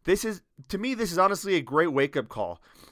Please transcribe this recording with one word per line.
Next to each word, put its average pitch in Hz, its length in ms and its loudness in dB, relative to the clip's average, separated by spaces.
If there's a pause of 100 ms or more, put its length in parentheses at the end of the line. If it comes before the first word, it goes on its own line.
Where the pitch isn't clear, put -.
This 196 200 2
is, 214 160 -6 (300)
to 202 80 -4
me, 254 160 -4
this 214 180 -2
is 165 60 0
honestly 196 380 2
a 156 40 2
great 147 320 2
wake-up 139 360 0
call. 87 340 -6 (300)